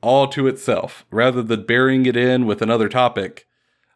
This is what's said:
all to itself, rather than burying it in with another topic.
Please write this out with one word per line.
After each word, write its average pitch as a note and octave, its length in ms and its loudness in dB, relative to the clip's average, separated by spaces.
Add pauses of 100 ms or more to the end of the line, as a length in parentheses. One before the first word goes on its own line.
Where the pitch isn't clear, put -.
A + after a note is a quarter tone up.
all C3+ 280 2
to C3+ 180 -2
itself, - 640 -4
rather B2 320 0
than A2 220 -4
burying C3 400 2
it B2+ 100 2
in B2+ 300 2
with G#2 160 -2
another A2+ 300 0
topic. A#2+ 560 -2 (500)